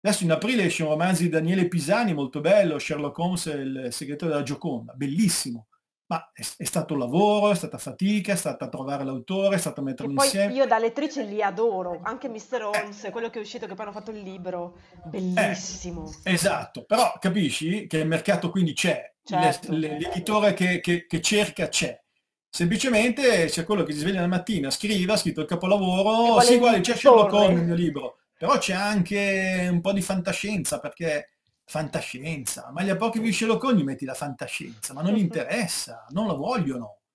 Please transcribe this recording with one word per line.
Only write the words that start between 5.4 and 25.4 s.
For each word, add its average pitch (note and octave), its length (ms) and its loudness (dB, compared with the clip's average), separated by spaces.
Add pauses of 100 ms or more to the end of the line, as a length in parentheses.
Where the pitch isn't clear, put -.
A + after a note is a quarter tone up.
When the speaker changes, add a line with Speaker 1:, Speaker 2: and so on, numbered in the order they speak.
Speaker 1:
Ma E3 260 -6
è, - 80 -20 (160)
è - 80 -10
stato D#3+ 320 -2
lavoro, G3+ 540 2
è G3+ 40 4
stata - 220 -6
fatica, G3+ 560 -2
è F#3 40 0
stata C#3 340 -6
trovare C#3 340 -6
l'autore, F#3+ 520 -2
è - 20 2
stata D3+ 240 -4
metterlo C3+ 300 -6
Speaker 2:
Che - 40 -4
poi C#4 80 4
Speaker 1:
insieme. G3+ 300 0
Speaker 2:
io C4+ 120 4
da A3 120 2
lettrice C4 460 -2
li G#3 180 -6
adoro, F#3 600 -2
anche A#3 260 -8
mister A3 340 -8
Speaker 1:
Eh. - 20 -10
Speaker 2:
Holmes, G#3 480 -4
quello A#3 160 -6
che A3+ 100 -10
è G#3+ 40 -10
uscito, A3 240 -12
che F#3+ 80 -12
poi G#3 100 -12
hanno G3+ 100 -12
fatto G#3 160 -12
il G#3+ 120 -12
libro, F3+ 560 -10 (260)
Speaker 1:
Eh, E3+ 40 -14 (120)
Speaker 2:
bellissimo. F3+ 920 -4 (120)
Speaker 1:
esatto, E3 600 0
però A3 340 2
capisci F3 680 -2
che D#3+ 120 -2
il D#3 80 0
mercato E3+ 440 0
quindi F3 220 2
c'è, - 500 -2
Speaker 2:
Certo. F3+ 500 0
Speaker 1:
le-, D#3 60 0
le-, D3+ 200 -4
l'editore F#3 560 2
che, F3+ 260 0
che, F3 260 -2
che E3 140 -2
cerca G3+ 480 0
c'è. - 320 -4 (480)
Semplicemente A#3 1000 2
c'è E3 180 -2
quello G3+ 180 0
che - 100 -2
si D3+ 60 -4
sveglia F3+ 240 0
la F3 60 0
mattina, F3 420 -2
scrive, F#3 420 0
ha G#3+ 40 2
scritto E3 240 -2